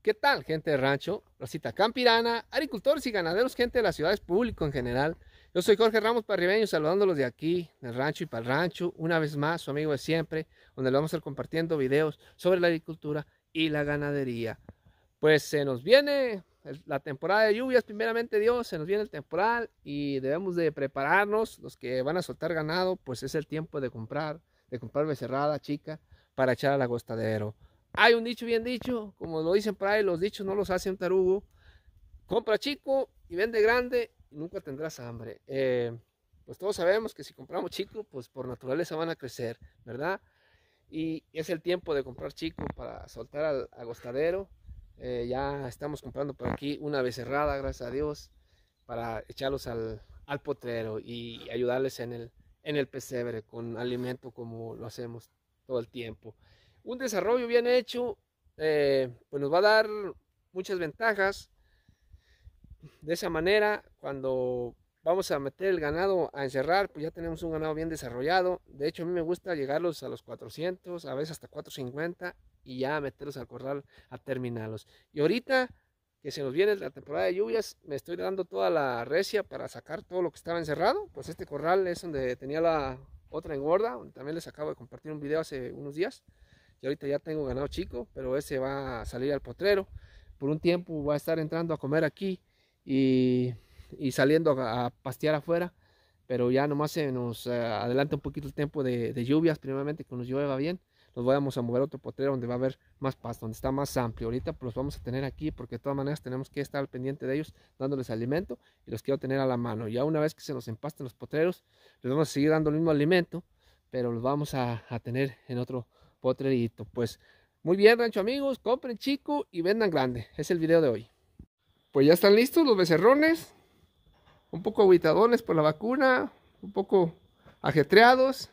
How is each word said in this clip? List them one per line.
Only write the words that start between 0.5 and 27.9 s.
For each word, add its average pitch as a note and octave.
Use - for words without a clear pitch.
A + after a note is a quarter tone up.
de D3
rancho? C#3
Racita C3
campirana, A#3
agricultores C#4
y A#3+
ganaderos, G3+
gente A#3+
de A3+
las F3+
ciudades, F3
público G3+
en C#3
general. C3
Yo F3+
soy G3+
Jorge A3
Ramos A3+
Parribeño, G3
saludándolos F3+
de C#3
aquí, D#3+
del A#2+
rancho D3+
y -
pa'l A#2
rancho. E3+
Una E3
vez D3+
más, D#3
su C#3+
amigo D3+
de C3
siempre, D#3+
donde C3
le C3+
vamos D#3
a -
estar D#3
compartiendo D#3
videos C#3+
sobre F3+
la F3
agricultura D#3+
y D#3+
la D3
ganadería. C#3
Pues D3+
se D3
nos C3
viene C4
el, D3
la C#3
temporada E3+
de G#3+
lluvias, B3
primeramente A3+
Dios, A#3
se F3+
nos D#3
viene G#3
el G#3
temporal G#3
y C#3+
debemos E3+
de D#3
prepararnos, F#3
los -
que B2+
van D3+
a F3+
soltar E3
ganado, F3
pues -
es C3+
el D3+
tiempo D#3
de B2+
comprar, D3
de B2
comprar C#3
becerrada C#3+
chica D3+
para C3
echar C#3
al C#3
agostadero. A2